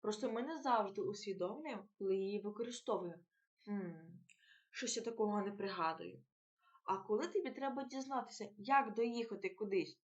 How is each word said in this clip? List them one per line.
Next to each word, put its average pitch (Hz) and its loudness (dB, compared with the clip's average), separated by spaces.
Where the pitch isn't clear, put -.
Просто 214 0
ми 226 0
не 311 -4
завжди 214 4
усвідомлюємо, 208 -2
коли 190 4
її 196 0
використовуємо. 202 -2
Хм, 196 -2
щось - -4
я 233 -4
такого 208 2
не 202 -2
пригадую. 180 -2
А 190 2
коли 226 2
тобі 359 2
треба 269 -2
дізнатися, 262 -4
як 226 4
доїхати 233 0
кудись? 185 0